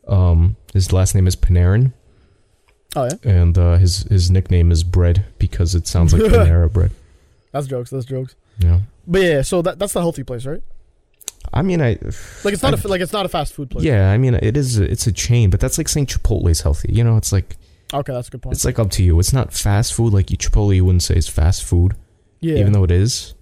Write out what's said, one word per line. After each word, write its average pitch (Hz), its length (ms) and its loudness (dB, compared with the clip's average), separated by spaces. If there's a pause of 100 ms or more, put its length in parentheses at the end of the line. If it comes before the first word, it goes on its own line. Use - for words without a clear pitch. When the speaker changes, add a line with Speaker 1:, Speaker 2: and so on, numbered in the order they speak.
Speaker 1:
Um, 90 480 2 (180)
his 92 200 0
last 92 220 2
name 92 120 2
is 90 80 0
Panarin. 95 580 2 (1000)
Speaker 2:
Oh, 147 100 -2
yeah? - 260 -6
Speaker 1:
And, 87 260 2
uh, 87 200 2
his, 90 260 2
his 90 280 0
nickname 90 400 2
is 82 120 2
Bread 87 420 0 (120)
because 87 380 -2
it 82 120 -2
sounds 82 260 2
like 160 80 4
Speaker 2:
<laughs> 220 100 4
Speaker 1:
Panera 82 400 4
Bread. 92 200 0 (600)
Speaker 2:
That's 139 160 -6
jokes. 123 220 -8
That's 131 160 -8
jokes. 131 300 -8 (240)
Speaker 1:
Yeah. 85 200 4 (260)
Speaker 2:
But 180 160 0
yeah, 156 200 2
so 175 200 -2
that, 170 180 -4
that's 202 140 -6
the 180 80 -2
healthy 165 220 -4
place, 123 220 -10
right? 98 160 -8 (920)
Speaker 1:
I - 80 0
mean, 180 200 0
I 117 160 0 (460)
Speaker 2:
Like, 202 100 -2
it's 190 100 -6
not - 100 2
Speaker 1:
I - 40 -2
Speaker 2:
a - 20 -4
f-, - 60 -8
like, 190 160 -4
it's 170 120 -6
not 202 120 -2
a 170 40 -6
fast 156 240 -6
food 139 160 -12
place. - 140 -6
Speaker 1:
Yeah, 104 280 2
I 104 60 2
mean, 131 160 2
it 110 240 0
is. 127 220 -2
It's 95 280 -2
a 107 40 0
chain, 117 380 2
but 95 100 2
that's - 180 -2
like 156 100 -4
saying 143 200 -2
Chipotle 87 420 -2
is 80 120 0
healthy. - 300 -2
You 113 120 2
know, 117 140 4
it's - 140 -2
like 95 240 -2 (380)
Speaker 2:
Okay, 143 180 -6
that's 123 160 -8
a - 40 -20
good 131 100 -16
point. - 120 -6
Speaker 1:
it's, - 120 -4
like, 123 140 -4
up 107 120 0
to 98 120 0
you. 85 140 4
It's 90 140 2
not 131 220 -2
fast - 400 0
food. 117 200 0
Like, 98 160 0
you, - 80 -4
Chipotle, 101 380 2
you 92 80 4
wouldn't 92 200 2
say 90 120 0
is 87 140 0
fast 82 340 0
food, 87 320 0 (460)
Speaker 2:
Yeah. 165 160 -2
Speaker 1:
even 101 160 2
though 98 100 4
it 87 80 0
is. 98 500 -2